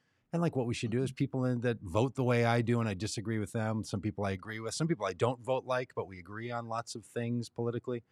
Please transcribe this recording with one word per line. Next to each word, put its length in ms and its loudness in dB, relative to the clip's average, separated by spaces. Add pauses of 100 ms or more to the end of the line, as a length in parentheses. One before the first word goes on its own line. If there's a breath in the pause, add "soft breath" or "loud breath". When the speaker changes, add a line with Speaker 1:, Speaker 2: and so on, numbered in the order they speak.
(340)
Speaker 1:
And, 80 0
like, 140 0
what 120 0
we 60 0
should 180 -2
do 120 2
is 80 0
Speaker 2:
Mm-hmm. 60 -12
Speaker 1:
people 280 0
in, 160 2
that 200 0
vote 340 2
the 80 0
way 220 6
I 160 6
do 180 4
and 80 2
I 60 0
disagree 460 -4
with 120 -4
them. 320 0
Some 160 -4
people 260 -2
I 60 2
agree 300 -6
with, 120 -4
some 140 0
people 180 0
I 80 2
don't 280 2
vote 240 0
like, 300 0
but 120 -2
we 120 -10
agree 320 -8
on 160 -4
lots 280 -4
of 100 -10
things 440 -2
politically. 640 -2